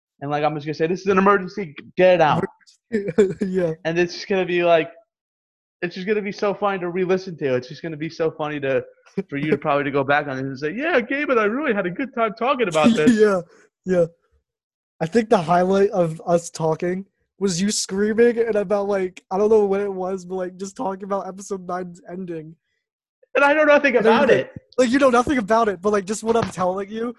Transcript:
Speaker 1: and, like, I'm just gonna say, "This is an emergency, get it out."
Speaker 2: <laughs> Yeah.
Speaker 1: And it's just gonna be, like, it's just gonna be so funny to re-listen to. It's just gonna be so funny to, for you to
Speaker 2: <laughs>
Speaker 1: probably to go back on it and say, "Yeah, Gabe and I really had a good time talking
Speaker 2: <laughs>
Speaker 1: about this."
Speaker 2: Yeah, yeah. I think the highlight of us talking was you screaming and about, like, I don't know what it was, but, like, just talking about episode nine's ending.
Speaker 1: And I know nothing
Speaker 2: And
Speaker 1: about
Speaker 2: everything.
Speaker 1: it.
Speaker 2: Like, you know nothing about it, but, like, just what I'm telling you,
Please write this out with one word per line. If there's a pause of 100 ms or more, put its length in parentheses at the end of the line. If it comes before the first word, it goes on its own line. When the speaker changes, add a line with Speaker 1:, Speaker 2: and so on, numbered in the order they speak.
(200)
Speaker 1:
and,
like,
I'm
just
gonna
say,
"This
is
an
emergency, (220)
get
it
out." (480)
Speaker 2:
<laughs>
Yeah. (140)
Speaker 1:
And
it's
just
gonna
be,
like, (880)
it's
just
gonna
be
so
funny
to
re-listen
to.
It's
just
gonna
be
so
funny
to, (460)
for
you
to
Speaker 2:
<laughs>
Speaker 1:
probably
to
go
back
on
it
and
say,
"Yeah,
Gabe
and
I
really
had
a
good
time
talking
Speaker 2:
<laughs>
Speaker 1:
about
this."
Speaker 2:
Yeah, (460)
yeah. (960)
I
think
the
highlight
of
us
talking (320)
was
you
screaming
and
about,
like,
I
don't
know
what
it
was,
but,
like,
just
talking
about
episode
nine's
ending. (840)
Speaker 1:
And
I
know
nothing
Speaker 2:
And
Speaker 1:
about
Speaker 2:
everything.
Speaker 1:
it. (160)
Speaker 2:
Like,
you
know
nothing
about
it,
but,
like,
just
what
I'm
telling
you,